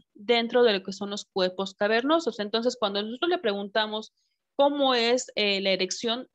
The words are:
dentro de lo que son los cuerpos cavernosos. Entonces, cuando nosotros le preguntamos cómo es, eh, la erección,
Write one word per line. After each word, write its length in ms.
dentro 480
de 120
lo 100
que 100
son 160
los 160
cuerpos 480
cavernosos. 640
Entonces, 380
cuando 240
nosotros 300
le 80
preguntamos 760
cómo 380
es, 420
eh, 260
la 100
erección, 640